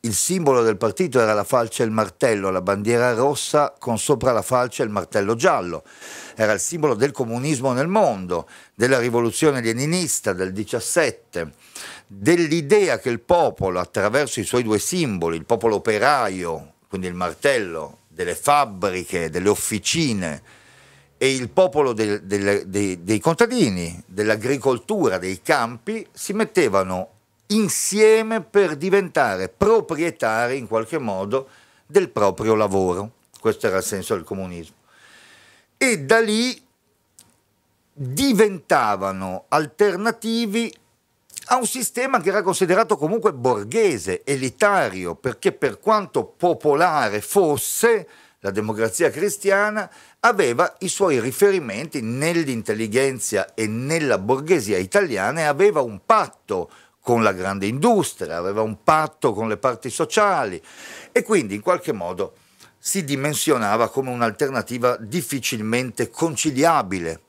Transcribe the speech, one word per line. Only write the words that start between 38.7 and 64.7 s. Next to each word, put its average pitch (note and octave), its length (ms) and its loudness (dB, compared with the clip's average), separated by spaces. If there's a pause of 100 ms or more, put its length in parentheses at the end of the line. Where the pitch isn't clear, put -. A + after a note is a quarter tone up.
alternativi A3 1300 0 (720)
a B3+ 100 4
un B3+ 100 0
sistema B3+ 540 -2
che D#3+ 80 0
era G3 140 2
considerato F#3 560 2
comunque G3 340 0
borghese, A#2+ 920 0
elitario, B2+ 880 0
perché - 380 -2
per - 260 -2
quanto G3 460 0
popolare D3+ 960 0
fosse, F#3 880 0 (300)
la G2 120 -4
Democrazia A2 580 0
Cristiana G3+ 800 -2 (300)
aveva F3 600 2
i F#3 100 -6
suoi D#3 320 2
riferimenti C#3 800 0
nell'intelligenza A#2+ 1500 -2
e A2 140 -2
nella C3 500 0
borghesia B2+ 600 0
italiana A#2+ 600 0
e D#3+ 40 -2
aveva D#3 360 2
un A2 260 -4
patto C#3 640 0 (380)
con A#2 160 4
la G#2 80 6
grande F#2+ 360 -4
industria, C3+ 680 0
aveva F#2+ 260 -2
un A2 220 -4
patto D#3 480 0
con A2 160 -4
le G#2+ 80 -4
parti B2 340 -6
sociali D3+ 720 -2 (520)
e - 100 2
quindi C3 320 -2
in G#2 60 -8
qualche E3 320 -2
modo F2+ 400 -6 (440)
si - 280 -4
dimensionava C3 840 0
come C3 220 -4
un'alternativa B2 880 -2